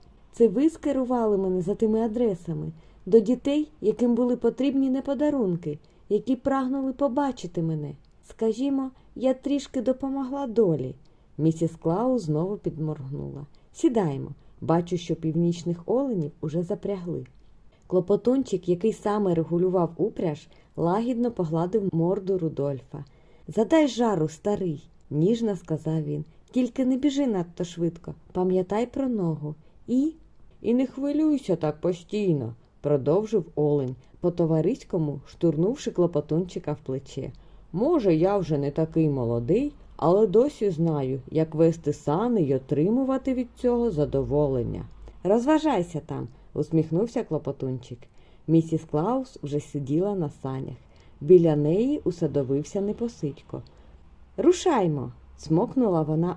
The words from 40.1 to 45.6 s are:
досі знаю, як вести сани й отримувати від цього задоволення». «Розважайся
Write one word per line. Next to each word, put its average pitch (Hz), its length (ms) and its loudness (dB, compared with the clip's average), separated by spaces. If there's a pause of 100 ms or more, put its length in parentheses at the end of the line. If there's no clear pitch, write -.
досі 220 440 2
знаю, 143 500 0 (100)
як 156 240 0
вести 160 380 2
сани 202 500 0
й 139 120 2
отримувати 254 800 0
від 240 220 -4
цього 240 340 0
задоволення». 135 920 0 (400)
«Розважайся 240 840 2